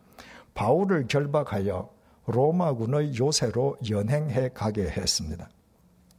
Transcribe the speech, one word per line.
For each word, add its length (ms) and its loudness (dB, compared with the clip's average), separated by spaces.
바울을 540 2
결박하여 800 0
로마군의 880 2
요새로 600 0
연행해 600 0
가게 340 -2
했습니다. 680 -4